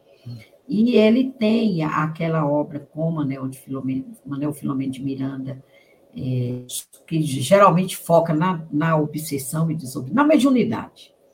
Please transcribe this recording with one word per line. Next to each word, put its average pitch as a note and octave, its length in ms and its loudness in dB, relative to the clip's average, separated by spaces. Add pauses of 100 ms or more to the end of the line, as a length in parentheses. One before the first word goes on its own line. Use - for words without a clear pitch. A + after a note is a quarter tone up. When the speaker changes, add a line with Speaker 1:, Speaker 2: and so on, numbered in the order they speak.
(280)
Speaker 1:
Hum. A#2+ 80 -14 (320)
Speaker 2:
E A#3 300 4
ele A#3 340 6
tem G#3+ 500 2
a, D3+ 220 0
aquela D#3+ 420 0
obra D3 360 -2
com D#3+ 280 -4
Manuel C3+ 380 -2
de C3 100 -8
Filomeno, C3 540 -6 (140)
Manuel C#3+ 260 -4
Filomeno C3+ 400 -4
de B2+ 100 -10
Miranda, C3+ 640 -6 (500)
é, B2 500 -4 (440)
que D#3+ 140 0
geralmente E3+ 760 2
foca E3 380 2
na, E3 360 -2
na D#3+ 300 0
obsessão D3+ 720 -4
e - 40 -4
desob-, C3 380 -8
na C#4 120 2
mediunidade. B3+ 920 0 (180)